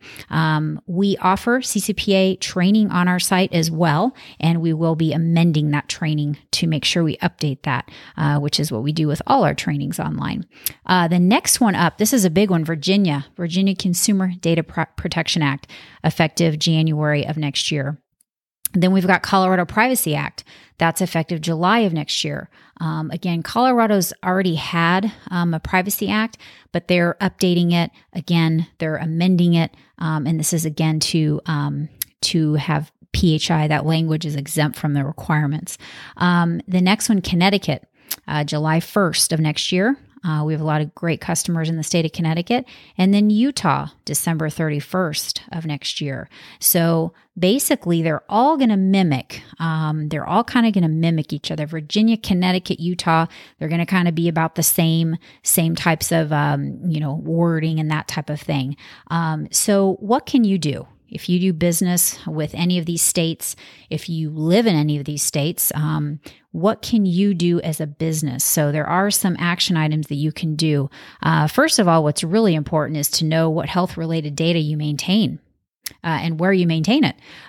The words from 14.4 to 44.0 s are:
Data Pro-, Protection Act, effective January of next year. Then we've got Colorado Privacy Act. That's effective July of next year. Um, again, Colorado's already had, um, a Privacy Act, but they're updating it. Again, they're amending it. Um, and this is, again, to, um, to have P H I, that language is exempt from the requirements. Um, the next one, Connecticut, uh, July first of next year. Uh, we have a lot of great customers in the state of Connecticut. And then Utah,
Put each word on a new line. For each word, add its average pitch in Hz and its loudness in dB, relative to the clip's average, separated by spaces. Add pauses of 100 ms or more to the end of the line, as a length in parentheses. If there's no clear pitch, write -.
Data 165 2
Pro-, - -4 (120)
Protection 160 -2
Act, 139 -2 (360)
effective 160 0
January 151 0
of 147 -6
next 143 -4
year. 143 -4 (760)
Then 185 4
we've 185 2
got 180 2
Colorado 185 2
Privacy 233 0
Act. - -6 (340)
That's 165 0
effective 165 -2
July 175 2
of 202 2
next 151 -4
year. 147 -8 (320)
Um, 160 -4
again, 170 -4
Colorado's 226 2 (100)
already 185 2
had, 180 0 (180)
um, 175 0
a 160 -4
Privacy 190 -2
Act, 214 -2 (340)
but - -4
they're 175 2
updating 175 0
it. 170 0 (240)
Again, 165 0 (120)
they're 156 -4
amending 170 2
it. 165 2 (220)
Um, 156 -2
and 160 0
this 156 -2
is, 165 -2
again, 156 0
to, 151 0
um, 143 -4 (320)
to 156 0
have 151 -2 (220)
P 165 2
H 156 -2
I, 156 2
that 151 0
language 160 0
is 151 -4
exempt 151 -2
from 147 0
the 143 0
requirements. 151 -4 (400)
Um, 170 2
the 185 0
next 190 2
one, 202 2
Connecticut, 185 0 (400)
uh, 151 -2
July 156 0
first - 0
of 156 2
next 156 -2
year. 202 2 (260)
Uh, 156 -2
we 156 -2
have 151 -2
a 156 -4
lot 151 0
of 151 -4
great 170 -2
customers 165 -2
in 165 -2
the 156 -4
state 165 0
of 156 -4
Connecticut. 175 -2 (320)
And 190 4
then 208 4
Utah, 202 0 (160)